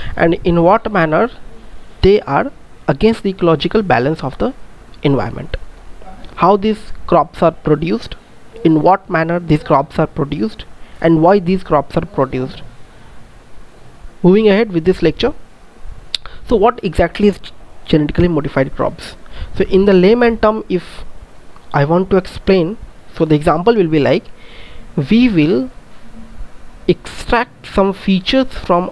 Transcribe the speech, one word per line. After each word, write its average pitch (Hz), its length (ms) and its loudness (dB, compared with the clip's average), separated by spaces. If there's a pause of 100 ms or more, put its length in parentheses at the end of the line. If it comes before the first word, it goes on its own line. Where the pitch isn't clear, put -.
(160)
and 165 280 4
in 170 180 2
what 208 300 4
manner 175 380 2 (720)
they 196 200 6
are 165 300 -2 (360)
against 214 360 2
the 202 60 0
ecological 175 520 2
balance 147 420 0
of 131 160 -6
the 247 140 0 (500)
environment. 139 540 -2 (800)
How 190 220 4
these 208 340 -2 (160)
crops 160 340 0
are 165 100 4
produced, 165 640 -2 (480)
in 160 180 4
what 180 280 2
manner 170 300 0
these 156 240 0
crops 156 340 0
are 160 100 2
produced, 147 580 -6 (360)
and 160 220 4
why 196 160 6
these 185 240 -2
crops 143 340 -2
are 165 80 -2
produced. 131 560 -4 (1600)
Moving 208 280 6
ahead 208 240 2
with 160 120 -2
this 185 160 2
lecture. 165 320 0 (1120)
So 247 80 2
what 226 280 2
exactly 190 460 2
is 180 100 -4 (460)
genetically 160 420 2
modified 143 480 -2
crops? - 400 -6 (400)
So 190 100 0
in 196 200 4
the 202 80 6
layman 226 460 4
term, 214 280 0
if - 360 -6 (680)
I 143 120 2
want 180 240 2
to 202 80 2
explain, 185 600 0 (380)
so 165 100 0
the 156 100 4
example 170 400 2
will 185 120 2
be 156 120 2
like, 135 260 2 (840)
we 240 200 6
will 202 400 2 (1160)
extract - 800 -2
some 196 260 2
features 202 540 0
from - 440 -2